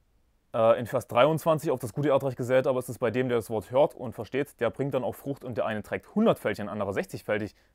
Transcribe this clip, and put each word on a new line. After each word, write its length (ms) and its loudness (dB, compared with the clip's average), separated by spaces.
äh, 260 4
in 80 -6
Vers 200 -4
dreiundzwanzig, 640 2
„Auf 100 0
das 140 -8
gute 140 -2
Erdreich 280 0
gesät, 300 2
aber 140 0
es 80 -8
ist 100 -10
bei 120 0
dem, 180 0
der 100 2
das 100 -6
Wort 220 -4
hört 240 2
und 180 -10
versteht, 480 -6
der 80 2
bringt 240 -4
dann 120 -2
auch 100 -4
Frucht 300 -10
und 120 -10
der 80 -2
eine 180 -4
trägt 320 -8
hundertfältig, 460 2
ein 80 -6
anderer 240 -4
sechzigfältig, 600 -4